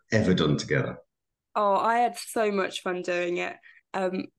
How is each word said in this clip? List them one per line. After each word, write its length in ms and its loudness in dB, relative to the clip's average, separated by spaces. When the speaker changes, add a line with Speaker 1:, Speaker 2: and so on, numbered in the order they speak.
Speaker 1:
ever 240 4
done 220 4
together. 420 -2
Speaker 2:
Oh, 220 2
I 220 2
had 200 0
so 320 -2
much 320 -2
fun 200 -4
doing 340 -2
it. 180 -6
Um, 300 -2